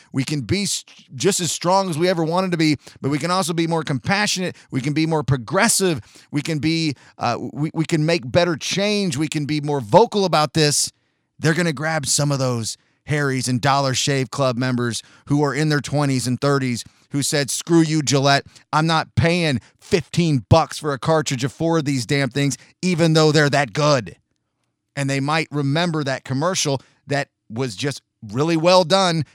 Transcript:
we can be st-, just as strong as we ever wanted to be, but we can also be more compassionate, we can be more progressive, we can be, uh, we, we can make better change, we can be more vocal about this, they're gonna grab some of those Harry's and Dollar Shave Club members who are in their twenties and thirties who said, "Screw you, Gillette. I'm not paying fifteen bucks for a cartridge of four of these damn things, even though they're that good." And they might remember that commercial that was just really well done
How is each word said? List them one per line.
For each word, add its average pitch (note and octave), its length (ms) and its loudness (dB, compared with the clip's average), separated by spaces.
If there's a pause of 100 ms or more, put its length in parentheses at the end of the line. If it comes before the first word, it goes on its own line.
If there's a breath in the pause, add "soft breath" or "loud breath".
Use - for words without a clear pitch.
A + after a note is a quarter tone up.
(120 loud breath)
we C3+ 120 -2
can D3 180 -4
be F#3 240 -2
st-, - 500 -10
just E3 240 0
as E3+ 120 -2
strong F#3+ 400 0
as C#3+ 40 -4
we F3 140 2
ever E3+ 140 0
wanted F3+ 260 0
to E3+ 80 -2
be, D#3 200 2 (220 loud breath)
but C3+ 120 -2
we D3 80 0
can E3 100 -4
also F3+ 240 -2
be E3 140 0
more D#3+ 160 -2
compassionate, F3+ 720 -2 (160 loud breath)
we C3 100 -4
can C#3+ 100 -2
be D#3 140 0
more D#3+ 160 0
progressive, D#3 800 0 (300 loud breath)
we C#3+ 100 -2
can D3+ 160 -4
be, D#3+ 380 0 (240 soft breath)
uh, A#2 180 -2 (160)
we, D3 220 -4
we D#3 100 -2
can D#3 180 0
make C3+ 280 -2
better F3 240 2
change, G3 600 -2
we D#3 120 -2
can D3+ 180 -4
be D3 160 -4
more C#3+ 180 -2
vocal F#3+ 460 4
about D3+ 300 0
this, D3 360 2 (460)
they're D3+ 160 2
gonna E3+ 180 0
grab D3+ 360 -4
some D3 240 0
of C3+ 80 0
those A#2+ 360 -2 (300)
Harry's C#3 420 -2
and B2 140 0
Dollar C#3 320 2
Shave C3+ 380 -2
Club B2+ 260 0
members A#2+ 460 -2 (240 soft breath)
who D3 160 2
are C#3 100 0
in D3+ 160 0
their D3 120 2
twenties C#3 440 -2
and B2 160 -2
thirties C3 420 0 (280 soft breath)
who C#3+ 100 -2
said, C#3+ 300 -2
"Screw E3 300 2
you, D#3 200 0
Gillette. C#3 460 2 (240 loud breath)
I'm D#3 160 2
not D#3+ 260 -2
paying E3 480 2 (180 soft breath)
fifteen D#3+ 680 0
bucks D#3 300 4
for D3 140 -2
a B2+ 60 -6
cartridge D3+ 440 0
of C#3 100 -4
four E3 240 0
of D3+ 80 0
these C3 220 -2
damn C#3 220 0
things, C#3 280 -2 (240 soft breath)
even E3+ 320 2
though D#3 180 6
they're D3 200 4
that C#3 220 0
good." C#3 420 0 (800)
And C#3 140 -4
they C3+ 100 0
might D3+ 300 0
remember D3+ 540 -2
that C3 200 -4
commercial C#3+ 560 -2 (280 soft breath)
that C#3 220 -4 (200)
was A#2 260 -6
just C3+ 280 -6 (180)
really C3+ 340 -2
well F3+ 280 6
done E3+ 520 0